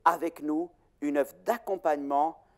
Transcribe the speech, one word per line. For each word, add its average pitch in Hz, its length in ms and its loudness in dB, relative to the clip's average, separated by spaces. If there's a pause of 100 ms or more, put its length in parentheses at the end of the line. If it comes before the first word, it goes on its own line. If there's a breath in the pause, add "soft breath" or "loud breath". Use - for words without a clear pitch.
avec 165 340 2
nous, 151 300 -2 (320)
une 143 160 0
œuvre 139 160 0 (100)
d'accompagnement 156 1000 -2 (160 soft breath)